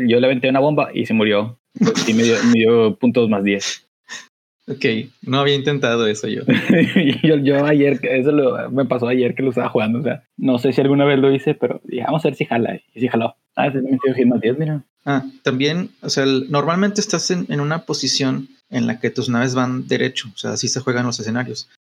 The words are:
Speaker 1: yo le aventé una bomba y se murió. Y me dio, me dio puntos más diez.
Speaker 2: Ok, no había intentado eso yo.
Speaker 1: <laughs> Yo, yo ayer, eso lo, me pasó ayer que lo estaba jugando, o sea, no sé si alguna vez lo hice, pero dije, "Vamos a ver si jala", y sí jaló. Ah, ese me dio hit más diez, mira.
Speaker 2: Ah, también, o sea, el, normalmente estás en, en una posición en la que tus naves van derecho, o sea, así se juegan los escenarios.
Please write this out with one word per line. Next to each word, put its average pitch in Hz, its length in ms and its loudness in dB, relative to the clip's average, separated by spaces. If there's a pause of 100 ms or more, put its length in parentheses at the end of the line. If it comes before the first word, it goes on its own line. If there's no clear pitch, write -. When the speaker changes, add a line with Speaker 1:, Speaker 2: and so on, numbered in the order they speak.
Speaker 1:
yo 117 120 4
le 127 60 4
aventé 131 220 0
una 135 120 2
bomba 139 340 0
y 110 120 -4
se 113 80 -2
murió. 107 440 0 (480)
Y 117 80 0
me 113 80 2
dio, 117 220 2
me 120 100 6
dio 113 420 4
puntos 120 320 2
más 101 160 0
diez. 101 400 -2 (840)
Speaker 2:
Ok, - 180 -6 (360)
no 131 200 -2
había 143 140 2
intentado 131 520 0
eso 107 200 -2
yo. 107 200 -4
Speaker 1:
<laughs> 139 760 2
Yo, 156 140 6
yo 143 300 2
ayer, 143 360 2
eso 131 300 0
lo, 123 380 0
me 131 160 0
pasó 123 220 -2
ayer 123 260 0
que - 80 -4
lo 135 80 0
estaba 120 180 -2
jugando, 117 300 0
o 139 40 -6
sea, - 220 -6 (140)
no 127 200 0
sé 131 140 0
si 123 80 0
alguna 143 240 4
vez 139 140 4
lo 135 160 4
hice, 139 200 0
pero - 300 -4
dije, 123 200 -8
"Vamos 156 200 -2
a 160 40 2
ver 139 80 -4
si 156 100 -4
jala", 113 340 -2 (140)
y 110 60 -12
sí 123 80 2
jaló. 117 280 -2 (200)
Ah, 165 100 0
ese 135 160 -2
me 135 80 -4 (120)
dio 131 120 2
hit 123 120 2
más 120 140 2
diez, 123 180 0
mira. 151 240 -2 (220)
Speaker 2:
Ah, 135 180 -2 (200)
también, 143 480 -2 (100)
o - 80 -10
sea, 139 160 0
el, 135 260 0
normalmente 175 520 0
estás - 280 -2
en, 180 200 -4
en 147 100 -2
una 156 220 -2
posición 135 680 -4 (220)
en 120 160 -2
la 117 140 -4
que 120 100 -2
tus 120 180 -4
naves 127 260 0
van 127 320 -2
derecho, 127 480 -4
o - 40 -18
sea, 113 140 -8
así 110 160 -4
se 127 120 -6
juegan 123 240 -2
los 120 160 -4
escenarios. 113 480 -8 (200)